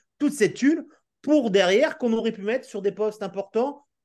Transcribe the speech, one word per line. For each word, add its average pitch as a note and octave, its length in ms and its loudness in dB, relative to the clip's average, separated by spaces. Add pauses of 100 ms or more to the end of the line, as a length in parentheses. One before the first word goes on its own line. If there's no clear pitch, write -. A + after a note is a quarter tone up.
(200)
toute D4 140 -2
cette G3 220 0
thune D4+ 300 0 (360)
pour C#4 280 2
derrière G3 480 2
qu'on A#3 160 -2
aurait A3+ 200 -2
pu G3 80 -16
mettre A#3 260 -4
sur G3+ 140 -12
des F#3+ 100 -2
postes G#3 320 -6
importants A3 600 -6 (200)